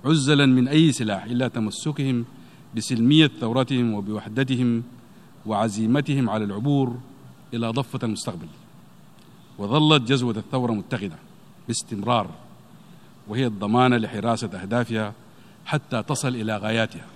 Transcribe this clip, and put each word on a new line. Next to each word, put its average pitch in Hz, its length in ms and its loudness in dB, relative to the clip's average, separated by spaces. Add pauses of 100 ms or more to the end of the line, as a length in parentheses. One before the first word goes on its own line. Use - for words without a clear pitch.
عزلا 143 420 4
من 127 220 4
أي 156 240 6
سلاح 101 320 -4
إلا 123 240 -2
تمسكهم 123 760 -4 (520)
بسلمية 131 540 6 (100)
ثورتهم 123 540 0
وبوحدتهم 117 880 -2 (640)
وعزيمتهم 113 840 0
على 107 140 -2
العبور 123 540 0 (560)
إلى 117 160 -2
ضفة 131 320 -4
المستقبل. 104 460 -6 (1120)
وظلت 147 440 4
جذوة 120 340 0
الثورة 120 360 -4
متقدة 101 440 -6 (520)
باستمرار، 110 600 -2 (1000)
وهي 123 180 -2
الضمانة 117 500 2
لحراسة 110 540 -4 (120)
أهدافها 110 500 -4 (540)
حتى 131 360 -4
تصل 143 260 -4
إلى 110 280 -4
غاياتها. 110 600 -2